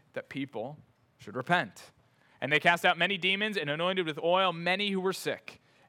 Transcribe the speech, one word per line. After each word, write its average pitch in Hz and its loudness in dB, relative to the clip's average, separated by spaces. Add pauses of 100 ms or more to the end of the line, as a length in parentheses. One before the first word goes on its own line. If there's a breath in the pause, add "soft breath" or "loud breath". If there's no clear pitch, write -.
(120)
that - -10
people 135 -8 (400)
should - -14
repent. 147 -4 (500 soft breath)
And 131 0
they 151 6
cast 175 4
out 175 4
many 180 2
demons 196 0
and 151 -2
anointed 175 0
with 156 -4
oil 180 2
many 180 -2
who 190 -2
were 185 -2
sick - -8 (260 soft breath)